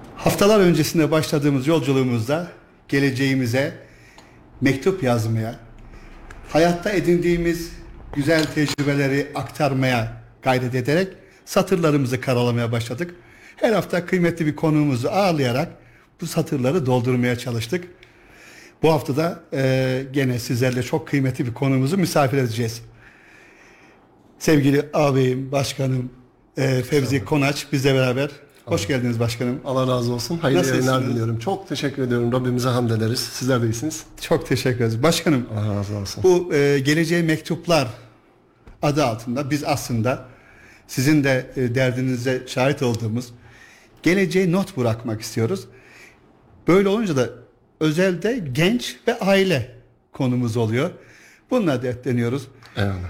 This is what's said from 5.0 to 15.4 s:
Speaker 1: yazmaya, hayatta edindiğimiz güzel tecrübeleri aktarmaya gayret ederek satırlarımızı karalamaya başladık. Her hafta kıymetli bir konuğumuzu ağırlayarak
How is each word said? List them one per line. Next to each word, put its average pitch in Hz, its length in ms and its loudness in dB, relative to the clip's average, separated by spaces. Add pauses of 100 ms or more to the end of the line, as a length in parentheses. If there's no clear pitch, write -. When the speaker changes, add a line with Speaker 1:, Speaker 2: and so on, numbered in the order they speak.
Speaker 1:
yazmaya, 113 520 0 (920)
hayatta 175 420 2
edindiğimiz 170 800 0 (440)
güzel 156 300 2
tecrübeleri 143 880 0
aktarmaya 131 840 -2 (200)
gayret 127 340 0
ederek 143 320 0 (380)
satırlarımızı 151 760 2
karalamaya 120 500 0
başladık. 123 440 -6 (400)
Her 233 180 2
hafta 175 320 0
kıymetli 170 400 2
bir 151 100 0
konuğumuzu 147 520 2
ağırlayarak 160 600 2 (520)